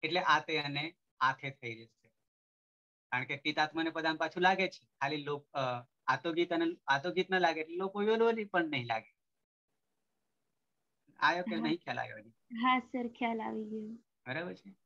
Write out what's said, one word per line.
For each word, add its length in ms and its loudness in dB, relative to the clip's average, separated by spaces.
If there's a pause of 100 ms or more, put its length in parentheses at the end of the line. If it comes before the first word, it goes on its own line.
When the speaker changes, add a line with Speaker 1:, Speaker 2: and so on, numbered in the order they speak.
Speaker 1:
એટલે 160 0
આ 200 6
તે 200 -2
અને 360 -4 (240)
આથે 300 0
થઈ 260 -10
જશે. 320 -20 (1040)
કારણ 140 -2
કે 100 -8
પિતાત્માને 540 -2
પદાન 280 -2
પાછું 260 -2
લાગે 240 4
છે, 200 -10 (140)
ખાલી 220 -2
લોપ, 300 -6
અ, 280 -2 (260)
આતો 260 0
ગીત 200 0
અને 120 2 (220)
આતો 240 2
ગીત 200 0
ન 80 4
લાગે 220 4
એટલે 140 -8
લોપો 260 -2
યોલોલી 440 4
પણ 240 0
નહીં 160 -2
લાગે. 300 -2 (2000)
આવ્યો 240 4
કે 120 -2
Speaker 2:
હા. 60 -2
Speaker 1:
નહીં 160 2
ખ્યાલ 220 -6
આવ્યો 180 -6
હજી? 120 -20
Speaker 2:
હા 500 0
સર, 280 -6
ખ્યાલ 340 -2
આવી 220 -4
ગયો. 240 -6 (380)
Speaker 1:
બરાબર 280 -6
છે? 160 -18 (160)